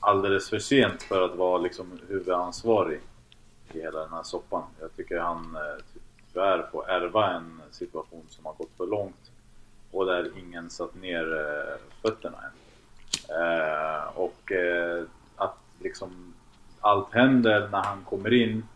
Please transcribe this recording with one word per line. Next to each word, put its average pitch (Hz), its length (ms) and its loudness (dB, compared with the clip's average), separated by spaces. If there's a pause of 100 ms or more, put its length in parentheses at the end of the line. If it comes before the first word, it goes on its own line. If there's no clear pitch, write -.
alldeles 98 500 4
för 107 80 0
sent 107 440 4
för 95 200 2
att 90 140 0
vara 90 220 4
liksom 90 400 -4 (100)
huvudansvarig 90 920 0 (720)
i 80 80 -8
hela 80 200 -8
den 80 120 -10
här 82 100 -8
soppan. 85 400 -6 (180)
Jag 80 160 -14
tycker - 220 -6
han, 82 380 -4
eh, 76 280 -10 (480)
tyvärr 90 400 2
får - 180 -6
ärva 90 420 2
en 82 280 -10 (100)
situation 82 580 -12
som - 180 -18
har 78 60 -10
gått 80 240 -12
för 90 100 -6
långt 98 440 -6 (600)
och 95 160 0
där 87 320 0
ingen 87 320 -14
satt - 240 -10
ner, 85 460 -4
eh, 73 360 -6 (260)
fötterna 107 360 -4
än. - 120 -12 (760)
Eh, 78 760 0 (140)
och, - 340 -4
eh, 87 500 0 (340)
att - 200 -2 (260)
liksom 90 520 -10 (460)
allt 101 340 4
händer 117 580 6
när 98 100 0
han 98 280 -6
kommer 104 220 0
in 110 320 4 (120)